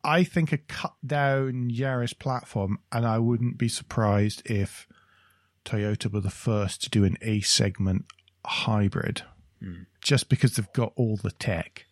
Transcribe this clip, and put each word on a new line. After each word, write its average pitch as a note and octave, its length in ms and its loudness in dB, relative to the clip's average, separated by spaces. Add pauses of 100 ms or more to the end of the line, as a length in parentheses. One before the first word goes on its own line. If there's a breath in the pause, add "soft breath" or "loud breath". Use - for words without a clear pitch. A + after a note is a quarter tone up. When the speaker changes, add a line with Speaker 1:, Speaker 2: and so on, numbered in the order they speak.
Speaker 1:
I E3 180 4
think E3 300 0
a D3 60 -2
cut - 360 -10 (100)
down C3+ 680 0
Yaris B2 460 -2
platform, G#2+ 640 -4 (140)
and A#2 120 0
I A2+ 140 2
wouldn't A#2+ 400 0
be A#2 100 0
surprised G#2 800 0
if G2+ 380 -4 (800 soft breath)
Toyota G#2 480 -2
were G#2 80 0
the G2 100 -2
first G#2 540 -2
to - 60 -10
do G#2 140 6
an F#2 160 4
A G#2+ 200 0
segment F#2+ 640 2 (420)
hybrid, - 760 0 (360)
Speaker 2:
Hmm. F2+ 240 -14 (200)
Speaker 1:
just - 260 2
because - 260 4
they've - 180 -4
got A#2 220 0
all A2 220 0
the G#2 160 -4
tech. - 600 -6